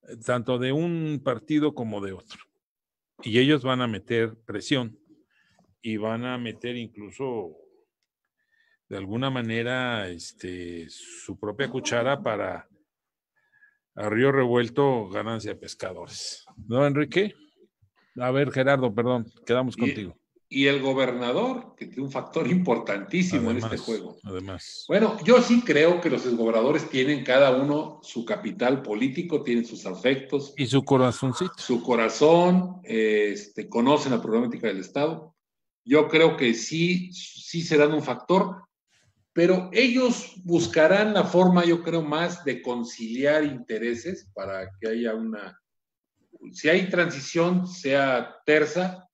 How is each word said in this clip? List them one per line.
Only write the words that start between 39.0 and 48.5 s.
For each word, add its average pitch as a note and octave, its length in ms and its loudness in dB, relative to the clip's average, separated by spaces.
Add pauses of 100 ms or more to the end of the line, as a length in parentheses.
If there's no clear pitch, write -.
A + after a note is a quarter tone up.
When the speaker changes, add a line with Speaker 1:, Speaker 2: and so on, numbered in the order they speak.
Speaker 2:
pero F#3 400 2
ellos B3 680 2
buscarán F3 720 4
la F3 80 4
forma, F3+ 420 6
yo E3+ 160 4
creo, E3 220 -2
más D#3 420 -4
de B2 160 -4
conciliar B2 840 -2
intereses A#2+ 920 -6
para F#2+ 340 -8 (100)
que A2 100 -6
haya A2+ 260 -2
una, G#2+ 440 -10 (920)
si - 180 -2
hay F#3 220 2
transición, F3 760 0
sea C3+ 680 0 (100)
tersa. D#3 680 2